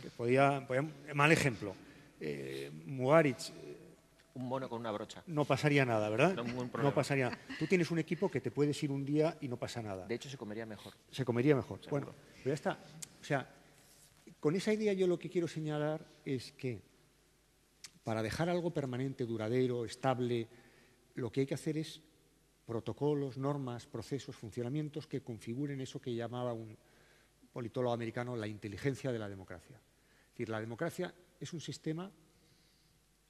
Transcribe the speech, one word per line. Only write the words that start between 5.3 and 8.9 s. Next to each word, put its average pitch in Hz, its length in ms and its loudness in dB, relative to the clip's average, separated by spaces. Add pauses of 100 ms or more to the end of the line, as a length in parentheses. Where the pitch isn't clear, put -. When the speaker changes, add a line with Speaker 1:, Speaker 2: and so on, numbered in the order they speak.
Speaker 1:
pasaría 143 400 6
nada, 107 240 4
¿verdad? 151 260 6
Speaker 2:
No, 120 80 -4
ningún 123 220 -4
Speaker 1:
No 123 60 -8
Speaker 2:
problema. 135 220 4
Speaker 1:
pasaría 135 360 2
nada. 113 100 -6 (180)
Tú 156 100 -2
tienes 180 220 4
un 165 100 2
equipo 170 300 0
que 127 120 0
te 120 100 -2
puedes 147 320 2
ir 139 80 -2